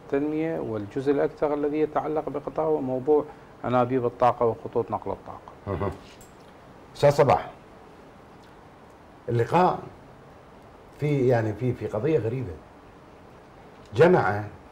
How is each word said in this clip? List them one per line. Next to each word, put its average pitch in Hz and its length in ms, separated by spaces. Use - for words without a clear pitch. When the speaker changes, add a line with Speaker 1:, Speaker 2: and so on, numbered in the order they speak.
Speaker 1:
التنمية 156 540
والجزء 120 520
الأكثر 147 420
الذي 147 260
يتعلق 151 500
بقطر 143 340
هو 156 180
موضوع 131 440
أنابيب 123 400
الطاقة 120 400
وخطوط 113 460
نقل 98 200
الطاقة. - 280
Speaker 2:
مهم. 98 240
أستاذ 143 140
صباح، 135 400
اللقاء 147 500
في، 143 280
يعني 110 260
في، 123 200
في 107 140
قضية 135 320
غريبة، 113 320
جمع 113 480